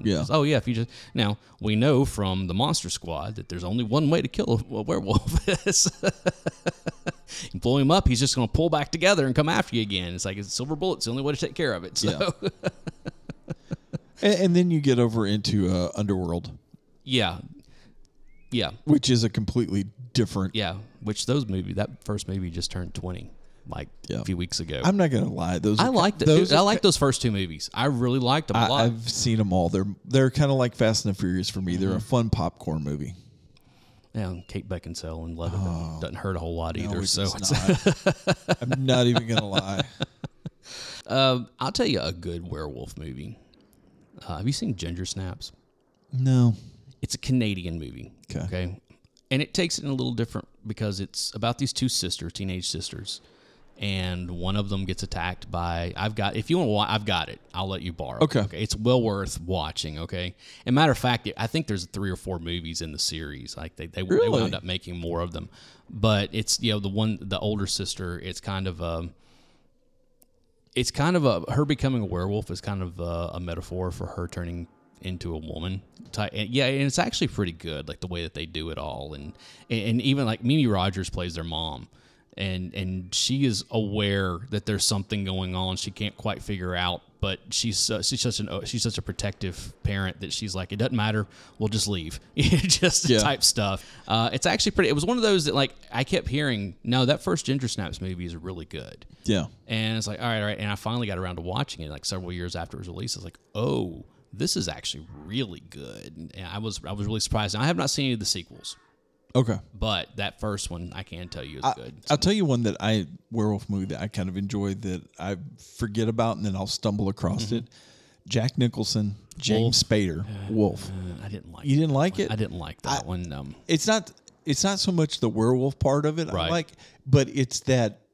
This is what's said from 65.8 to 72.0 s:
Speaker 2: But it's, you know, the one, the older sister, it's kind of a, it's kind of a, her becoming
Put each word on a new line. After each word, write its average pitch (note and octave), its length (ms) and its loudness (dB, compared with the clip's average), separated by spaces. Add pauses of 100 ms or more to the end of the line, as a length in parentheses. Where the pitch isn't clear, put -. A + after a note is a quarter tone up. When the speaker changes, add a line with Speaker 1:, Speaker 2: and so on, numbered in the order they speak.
Speaker 2:
But G#2 420 2
it's, - 280 0
you A2+ 120 2
know, G#2 60 2
the G2 120 -2
one, G#2+ 300 0
the G2 200 -4
older G#2 260 0
sister, F2+ 540 -4
it's F2 200 -10
kind F#2+ 280 -4
of E2 120 -6
a, E2+ 280 -4 (1700)
it's B2+ 160 2
kind E3 260 4
of D#3 80 4
a, G#2 160 6 (120)
her C#3 120 4
becoming C3+ 380 2